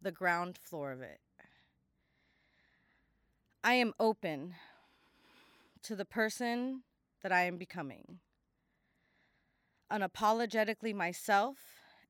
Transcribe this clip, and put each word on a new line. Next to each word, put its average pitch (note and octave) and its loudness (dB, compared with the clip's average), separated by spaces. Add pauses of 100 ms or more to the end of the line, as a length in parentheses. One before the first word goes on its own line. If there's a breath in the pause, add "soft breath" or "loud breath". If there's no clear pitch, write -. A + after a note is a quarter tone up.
the F#3 -6
ground F3 -2
floor C#3+ -10
of B2+ -12
it. E2+ -16 (2500 soft breath)
I A#3+ 6
am A#3+ 4
open F3 0 (1300 loud breath)
to A3 -6
the F#3+ -4
person A#3+ -2 (400)
that F#3 -2
I F3+ 8
am F3+ 0
becoming, E3+ -10 (1700)
unapologetically A3 0
myself G3+ 2 (540 loud breath)